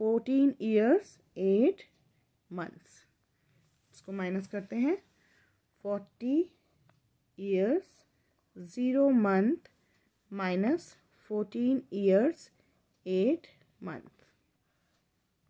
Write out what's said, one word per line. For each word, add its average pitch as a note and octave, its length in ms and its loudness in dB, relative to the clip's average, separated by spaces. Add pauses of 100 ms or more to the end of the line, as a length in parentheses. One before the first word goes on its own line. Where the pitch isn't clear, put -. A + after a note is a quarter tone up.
फोर्टीन B3 640 2
ईयर्स, A3 560 2 (200)
एट G3+ 440 2 (680)
मंथ्स। - 540 -14 (920)
इसको - 180 -16
माइनस F#3+ 340 -6
करते G3+ 300 -10
हैं, C#4+ 200 0 (880)
फ़ोर्टी A#3+ 640 -4 (880)
ईयर्स, G3 460 0 (720)
ज़ीरो B3 540 0
मंथ G#3+ 600 2 (600)
माइनस G3 640 -4 (340)
फ़ोर्टीन A#3 520 -2 (100)
ईयर्स, G3+ 580 2 (560)
एट G3 400 0 (360)
मंथ। - 420 -16 (1300)